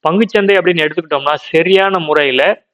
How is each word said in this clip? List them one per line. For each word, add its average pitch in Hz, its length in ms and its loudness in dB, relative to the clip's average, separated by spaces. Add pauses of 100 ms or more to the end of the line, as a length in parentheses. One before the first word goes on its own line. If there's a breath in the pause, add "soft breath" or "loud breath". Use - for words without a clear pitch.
பங்குச்சந்தை 196 520 0
அப்படின்னு 170 280 0
எடுத்துக்கிட்டோம்னா, 151 600 -4
சரியான 190 540 0
முறையில 147 440 0 (320)